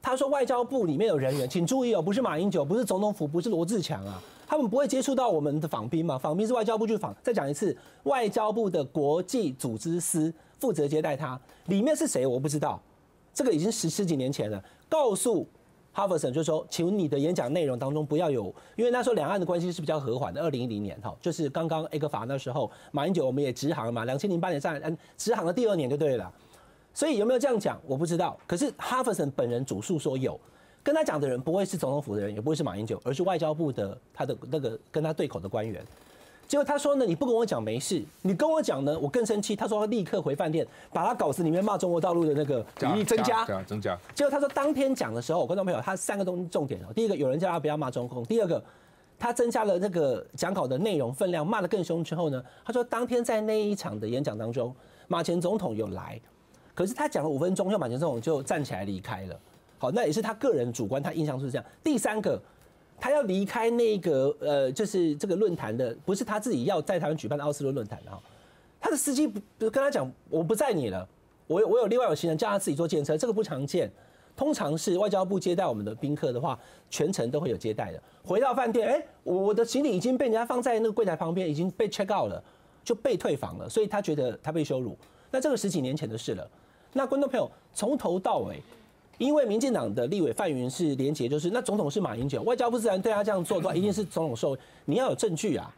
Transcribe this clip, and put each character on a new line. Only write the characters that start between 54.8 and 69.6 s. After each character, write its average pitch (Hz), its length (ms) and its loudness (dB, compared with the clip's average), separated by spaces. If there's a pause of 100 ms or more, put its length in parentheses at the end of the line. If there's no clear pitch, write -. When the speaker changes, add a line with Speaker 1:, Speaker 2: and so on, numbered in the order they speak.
Speaker 1:
马 170 160 0
前 170 160 0
总 180 200 0
统 139 180 -4
有 107 120 -2
来， 120 300 -10 (560)
可 180 120 0
是 220 80 -4
他 294 120 -2
讲 196 160 -2
了 151 60 -2
五 139 100 0
分 180 160 2
钟， 185 160 0
后 214 60 2
马 160 140 0
前 120 80 -4
总 160 140 0
统 117 60 -2
就 139 240 0
站 156 220 -2
起 - 80 -8
来 98 120 -6
离 98 160 -6
开 95 260 -10
了。 90 120 -12 (380)
好， 151 140 -2
那 220 160 0
也 156 60 2
是 214 100 0
他 220 100 -2
个 220 220 2
人 123 180 0
主 113 140 -4
观， 135 160 -2
他 160 100 -4
印 165 140 -2
象 135 120 -2
是 135 120 -6
这 123 60 -6
样。 120 80 -6 (200)
第 294 140 2
三 214 240 0
个， 139 180 0 (600)
他 254 120 0
要 294 100 4
离 196 220 2
开 226 260 0
那 233 280 4
个， 147 420 2
呃， 139 320 2
就 208 120 0
是 175 300 2
这 147 140 -4
个 175 80 2
论 196 180 4
坛 113 220 -4
的， 123 280 0
不 185 80 0
是 202 120 0
他 214 160 -2
自 226 120 -2
己 123 120 0
要 170 180 2
在 185 160 0
台 151 80 0
湾 156 100 0
举 113 120 -6
办 147 100 -2
的 143 60 -4
奥 151 80 0
斯 147 100 -6
陆 135 80 0
论 131 160 -4
坛 101 100 -10 (140)
哈， 92 100 -14 (600)
他 440 100 0
的 330 60 2
司 269 180 0
机 294 100 2
不， 208 160 -4 (160)
不 220 140 0